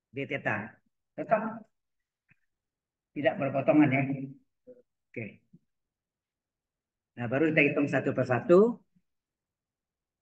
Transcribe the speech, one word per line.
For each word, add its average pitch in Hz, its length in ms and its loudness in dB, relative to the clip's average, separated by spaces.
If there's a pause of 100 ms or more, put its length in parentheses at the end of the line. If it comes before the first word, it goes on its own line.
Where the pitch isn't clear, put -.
D - 160 -14
theta. 123 460 -6 (420)
Tetap 214 540 -6 (1500)
tidak 151 240 0
berpotongan 139 480 4
ya. 135 120 2 (1080)
Oke. 113 160 -12 (1900)
Nah, 123 80 -8
baru 139 240 0
kita 156 160 2
hitung 143 240 0
satu 131 240 -2
persatu. 175 640 4 (1400)